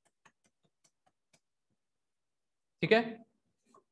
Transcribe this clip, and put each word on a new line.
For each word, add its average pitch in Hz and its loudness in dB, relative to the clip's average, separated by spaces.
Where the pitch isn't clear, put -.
ठीक 170 2
है। 233 2